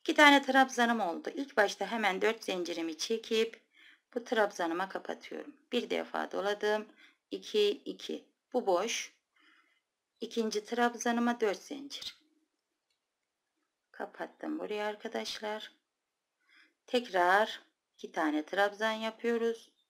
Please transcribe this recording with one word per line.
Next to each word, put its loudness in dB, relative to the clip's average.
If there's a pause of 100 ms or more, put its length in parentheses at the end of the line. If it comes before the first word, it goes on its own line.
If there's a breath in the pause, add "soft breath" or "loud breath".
İki -2
tane 10
trabzanım 4
oldu. -4
İlk -6
başta 2
hemen 0
dört 0
zincirimi -4
çekip 0 (540 soft breath)
bu -6
trabzanıma 0
kapatıyorum. -10 (160)
Bir -2
defa -4
doladım. -2 (420 soft breath)
İki, 0
iki. -8 (280)
Bu 0
boş. 0 (1040 soft breath)
İkinci -2
trabzanıma 0
dört 0
zincir. -12 (1800)
Kapattım -8
buraya -4
arkadaşlar. -8 (1120 soft breath)
Tekrar 2 (340)
iki -16
tane 0
trabzan 0
yapıyoruz. -2 (200)